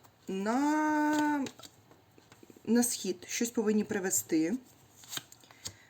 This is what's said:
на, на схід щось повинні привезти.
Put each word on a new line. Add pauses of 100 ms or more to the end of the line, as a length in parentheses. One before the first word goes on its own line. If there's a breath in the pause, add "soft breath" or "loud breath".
(280)
на, (1160)
на
схід
щось
повинні
привезти. (1400 loud breath)